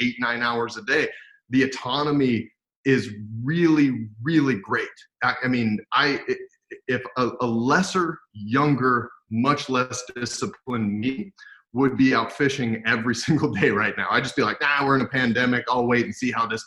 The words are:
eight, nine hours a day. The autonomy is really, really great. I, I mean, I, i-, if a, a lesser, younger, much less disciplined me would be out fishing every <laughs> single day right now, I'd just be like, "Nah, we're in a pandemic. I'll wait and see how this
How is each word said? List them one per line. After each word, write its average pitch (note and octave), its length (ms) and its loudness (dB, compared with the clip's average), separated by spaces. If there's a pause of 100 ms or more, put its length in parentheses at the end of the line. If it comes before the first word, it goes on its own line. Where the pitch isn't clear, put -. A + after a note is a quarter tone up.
eight, B2 180 0
nine A#2+ 220 -2
hours A#2 360 -2
a A2 60 -12
day. C3+ 260 0 (400)
The C3 140 4
autonomy C3+ 880 0 (340)
is B2 240 2 (340)
really, D3 640 2 (140)
really C#3 380 2
great. A2 280 -4 (360)
I, B2 200 2
I B2+ 40 0
mean, A2+ 320 0 (120)
I, C#3 280 2 (100)
i-, B2+ 60 0 (520)
if B2 140 0 (160)
a, B2 140 0 (100)
a B2 40 0
lesser, D#3 720 0 (140)
younger, B2 800 0 (200)
much C3 400 0
less B2+ 340 -2 (120)
disciplined A2+ 840 -4
me C3+ 340 -4 (400)
would B2 240 2
be C3 180 6
out A2+ 160 0
fishing C3 540 -2
every A#2 300 0
<laughs> - 100 -6
single D3 260 2
day B2 200 2
right G#2 260 0
now, F#2+ 140 -2
I'd A#2+ 120 2
just B2+ 120 -6
be B2+ 80 2
like, G#2+ 180 -2
"Nah, C#3+ 240 2
we're C3+ 100 4
in C3 60 4
a A#2+ 60 -2
pandemic. B2 640 2
I'll B2 180 2
wait A#2+ 180 4
and G#2 100 -8
see B2 160 -4
how A#2 140 0
this A2+ 220 -6